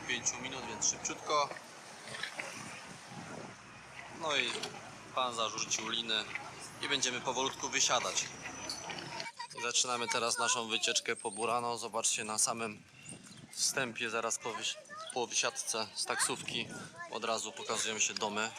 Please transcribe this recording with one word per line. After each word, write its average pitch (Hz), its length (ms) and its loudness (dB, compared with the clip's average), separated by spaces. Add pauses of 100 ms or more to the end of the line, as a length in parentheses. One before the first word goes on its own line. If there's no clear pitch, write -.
pięciu 123 340 0
minut, 131 260 -4
więc 113 220 2
szybciutko. 151 600 2 (2750)
No 151 140 2
i 123 160 4 (640)
pan 127 200 2
zarzucił 110 540 0
liny 113 340 0 (580)
i 151 80 0
będziemy 127 320 2
powolutku 131 480 0
wysiadać. 123 560 4 (1300)
I - 20 -4
zaczynamy 120 460 4
teraz 117 320 4
naszą 120 280 4
wycieczkę 113 480 2
po 113 160 -4
Burano. 117 460 2
Zobaczcie, 113 460 0
na 107 140 -2
samym 113 460 2 (680)
wstępie, 117 580 2
zaraz 113 300 2
po 113 140 -4
wysi-, 107 220 -2 (380)
po 120 140 2
wysiadce - 680 2
z - 100 0
taksówki, - 640 2 (440)
od 113 140 -2
razu 110 260 2
pokazują 110 480 0
się 104 140 4
domy 107 460 2